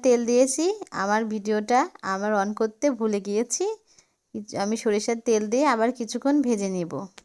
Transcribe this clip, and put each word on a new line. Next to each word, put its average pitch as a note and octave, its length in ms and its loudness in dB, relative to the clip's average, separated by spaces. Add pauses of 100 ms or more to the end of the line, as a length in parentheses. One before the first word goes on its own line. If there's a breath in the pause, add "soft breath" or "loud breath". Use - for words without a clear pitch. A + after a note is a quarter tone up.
তেল B3 240 4
দিয়েছি। C4 400 2 (260)
আমার G3+ 340 0
ভিডিওটা G#3+ 540 0 (220)
আমার G3 320 -2
on G3+ 200 2
করতে A3 360 -2
ভুলে A3 300 -2
গিয়েছি, G#3 460 -2 (920 soft breath)
আমি G3+ 180 -2
সরিষার A3+ 480 -2
তেল G#3+ 240 2
দিয়ে B3+ 180 2
আবার A#3 240 2
কিছুক্ষণ B3 500 -2
ভেজে G#3+ 280 0
নেব। F3 240 -4 (320)